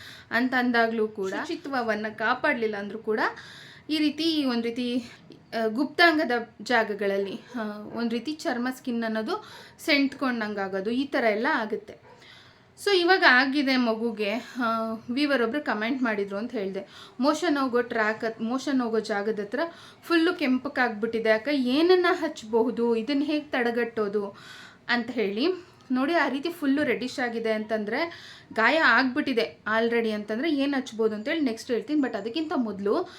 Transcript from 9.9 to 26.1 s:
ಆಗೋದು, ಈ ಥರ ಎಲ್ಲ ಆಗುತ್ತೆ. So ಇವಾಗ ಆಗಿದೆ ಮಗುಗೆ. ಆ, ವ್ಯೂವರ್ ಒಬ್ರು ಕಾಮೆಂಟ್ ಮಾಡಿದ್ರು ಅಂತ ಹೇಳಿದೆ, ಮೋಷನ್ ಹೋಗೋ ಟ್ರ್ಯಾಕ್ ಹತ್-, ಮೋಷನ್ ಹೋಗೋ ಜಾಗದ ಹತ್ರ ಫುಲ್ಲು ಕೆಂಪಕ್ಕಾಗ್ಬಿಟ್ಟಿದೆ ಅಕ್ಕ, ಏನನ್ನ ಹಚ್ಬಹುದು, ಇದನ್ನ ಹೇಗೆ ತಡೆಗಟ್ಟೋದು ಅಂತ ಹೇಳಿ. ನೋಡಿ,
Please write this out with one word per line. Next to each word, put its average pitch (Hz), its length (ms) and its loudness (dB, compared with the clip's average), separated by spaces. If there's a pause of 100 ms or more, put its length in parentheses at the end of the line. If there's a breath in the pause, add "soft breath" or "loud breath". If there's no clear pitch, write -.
ಆಗೋದು, 190 300 -2
ಈ 254 140 0
ಥರ 277 200 0
ಎಲ್ಲ 220 300 2
ಆಗುತ್ತೆ. 220 420 -4 (880 loud breath)
So 403 120 4
ಇವಾಗ 349 320 4
ಆಗಿದೆ 262 480 4
ಮಗುಗೆ. 220 560 0
ಆ, 226 600 -2 (180)
ವ್ಯೂವರ್ 277 320 2
ಒಬ್ರು 240 200 0
ಕಾಮೆಂಟ್ 240 400 -2
ಮಾಡಿದ್ರು 202 340 -2
ಅಂತ 226 160 -6
ಹೇಳಿದೆ, 190 360 -6 (320 loud breath)
ಮೋಷನ್ 302 380 2
ಹೋಗೋ 247 240 2
ಟ್ರ್ಯಾಕ್ 226 420 0
ಹತ್-, 220 180 -4
ಮೋಷನ್ 262 380 0
ಹೋಗೋ 220 200 0
ಜಾಗದ 208 400 -2
ಹತ್ರ 208 200 -4 (420 loud breath)
ಫುಲ್ಲು 339 320 2
ಕೆಂಪಕ್ಕಾಗ್ಬಿಟ್ಟಿದೆ 240 960 0
ಅಕ್ಕ, 220 220 2
ಏನನ್ನ 320 580 4
ಹಚ್ಬಹುದು, 233 840 0
ಇದನ್ನ 277 280 0
ಹೇಗೆ 294 200 -2
ತಡೆಗಟ್ಟೋದು 226 920 -2 (520 loud breath)
ಅಂತ 240 220 0
ಹೇಳಿ. 226 360 0 (460 loud breath)
ನೋಡಿ, 269 220 2